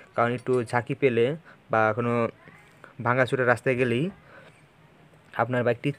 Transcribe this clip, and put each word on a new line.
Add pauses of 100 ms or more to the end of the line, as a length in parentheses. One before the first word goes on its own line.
(140)
কারণ
একটু
ঝাঁকি
পেলে (340)
বা
কোনো (720)
ভাঙাচোরা
রাস্তায়
গেলেই (1300)
আপনার
বাইকটির